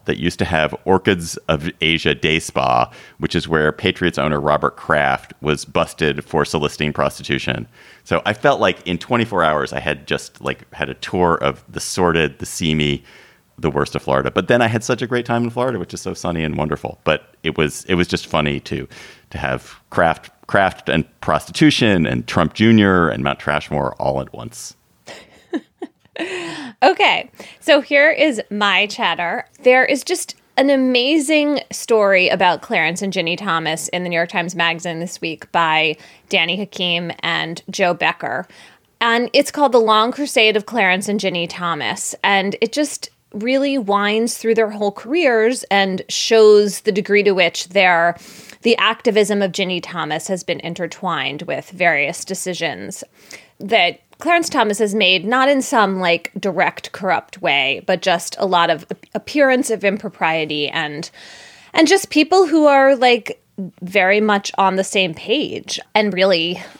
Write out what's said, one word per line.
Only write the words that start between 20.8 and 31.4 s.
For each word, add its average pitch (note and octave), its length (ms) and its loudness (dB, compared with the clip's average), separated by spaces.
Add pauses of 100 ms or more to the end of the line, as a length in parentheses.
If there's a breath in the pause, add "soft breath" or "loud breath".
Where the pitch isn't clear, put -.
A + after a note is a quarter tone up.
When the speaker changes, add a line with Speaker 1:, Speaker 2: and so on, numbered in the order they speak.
Speaker 1:
and D#2 160 0 (160)
prostitution F#2+ 840 2
and A#1+ 220 -4
Trump E2+ 260 0
Junior G2+ 560 6
and A#1+ 140 -4
Mount C#2 160 -2
Trashmore D2 580 -4
all C2+ 240 -4
at C2+ 100 -10
once. - 440 -16 (760 loud breath)
<laughs> F4 40 -6 (1300 loud breath)
Speaker 2:
Okay, C#4+ 460 0 (320 loud breath)
so D4+ 180 4
here C#4+ 320 2
is C#4+ 380 0
my G3+ 380 0
chatter. F#3 580 -4 (180)
There B3+ 220 6
is C4+ 180 -2
just - 320 -6 (220)
an C4+ 120 4
amazing C#4 920 2 (100)